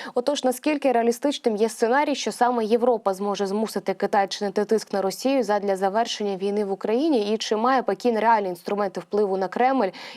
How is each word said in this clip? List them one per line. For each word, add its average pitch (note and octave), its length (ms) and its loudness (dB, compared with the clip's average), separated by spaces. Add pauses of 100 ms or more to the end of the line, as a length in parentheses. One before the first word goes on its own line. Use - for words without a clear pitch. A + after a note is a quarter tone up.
(140)
Отож, C#4 300 0
наскільки C4+ 480 0
реалістичним A#3 640 0
є A3 120 2
сценарій, C4 460 0
що A3+ 180 -4
саме A#3+ 320 2
Європа A3 500 2
зможе G3+ 320 -2
змусити G3 480 -2
Китай G3 340 0
чинити G3+ 360 -2
тиск G#3 280 0
на G3 100 0
Росію B3 400 0
задля G3+ 340 0
завершення G3+ 600 -2
війни G3+ 280 -2
в G3 80 -4
Україні, A3 600 0
і A3 40 -2
чи A3 180 -2
має A#3+ 260 2
Пекін A3 360 0
реальні G#3+ 300 2
інструменти G3 520 -4
впливу G3 360 0
на F#3+ 120 0
Кремль, B3 400 2 (280)